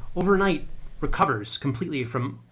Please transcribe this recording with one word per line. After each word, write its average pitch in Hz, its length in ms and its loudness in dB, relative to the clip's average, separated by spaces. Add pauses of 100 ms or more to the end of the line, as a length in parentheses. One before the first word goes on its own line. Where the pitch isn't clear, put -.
(160)
overnight, 185 520 4 (340)
recovers 135 560 0
completely 139 480 -2
from 123 340 -4 (120)